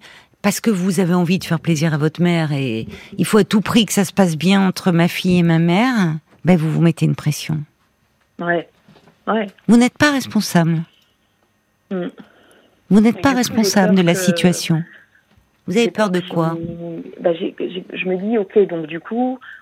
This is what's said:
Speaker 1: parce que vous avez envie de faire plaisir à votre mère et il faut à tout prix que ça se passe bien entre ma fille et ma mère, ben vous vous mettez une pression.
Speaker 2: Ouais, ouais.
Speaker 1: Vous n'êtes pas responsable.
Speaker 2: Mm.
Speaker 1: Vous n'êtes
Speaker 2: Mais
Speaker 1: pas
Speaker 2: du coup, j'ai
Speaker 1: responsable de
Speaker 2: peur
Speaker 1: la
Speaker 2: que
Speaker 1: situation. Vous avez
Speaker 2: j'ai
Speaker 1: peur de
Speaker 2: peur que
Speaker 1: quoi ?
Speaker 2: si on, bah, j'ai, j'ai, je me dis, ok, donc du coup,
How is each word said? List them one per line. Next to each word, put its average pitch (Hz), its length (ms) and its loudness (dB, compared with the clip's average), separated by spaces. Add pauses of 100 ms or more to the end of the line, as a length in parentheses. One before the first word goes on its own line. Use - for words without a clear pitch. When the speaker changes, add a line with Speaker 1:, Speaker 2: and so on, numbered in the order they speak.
(420)
Speaker 1:
parce 202 180 0
que 233 120 0
vous 185 280 0
avez 180 140 0
envie 180 240 2
de - 60 -6
faire 160 160 -2
plaisir 160 340 0
à 156 40 0
votre 156 240 -2
mère 170 300 0
et 120 360 -4 (300)
il - 80 0
faut 220 140 2
à 196 40 4
tout 214 180 0
prix 214 240 0
que - 80 -8
ça 202 100 2
se - 100 -4
passe 180 220 2
bien 190 320 2
entre 185 240 -2
ma 170 160 2
fille 180 320 0
et 170 40 2
ma 165 160 4
mère, 180 560 2 (280)
ben 175 140 4
vous 156 140 -2
vous 151 100 0
mettez 165 240 2
une 147 100 0
pression. - 440 -4 (800)
Speaker 2:
Ouais, 170 280 -2 (600)
ouais. 208 200 -2 (200)
Speaker 1:
Vous 226 100 6
n'êtes 240 200 2
pas 302 140 4
responsable. 180 680 0 (1120)
Speaker 2:
Mm. 180 160 -6 (840)
Speaker 1:
Vous 196 120 6
n'êtes 226 160 4
Speaker 2:
Mais - 40 -8
Speaker 1:
pas 277 80 2
Speaker 2:
du 262 60 0
coup, 247 80 0
j'ai - 140 -4
Speaker 1:
responsable 196 380 2
de 190 60 4
Speaker 2:
peur 175 40 2
Speaker 1:
la 170 80 4
Speaker 2:
que 175 60 -2
Speaker 1:
situation. 170 640 0 (840)
Vous 180 100 -6
avez 233 80 4
Speaker 2:
j'ai 180 60 -2
Speaker 1:
peur 214 180 0
de 180 100 0
Speaker 2:
peur 175 100 -8
que - 40 -10
Speaker 1:
quoi ? 165 260 -2
Speaker 2:
si 165 80 -8 (120)
on, 170 240 -12 (180)
bah, 175 120 0
j'ai, 175 260 -6
j'ai, - 340 -8
je 175 140 -8
me 185 100 -2
dis, 214 220 -2
ok, 196 280 2
donc 165 200 -8
du 160 120 -10
coup, 254 400 -4 (220)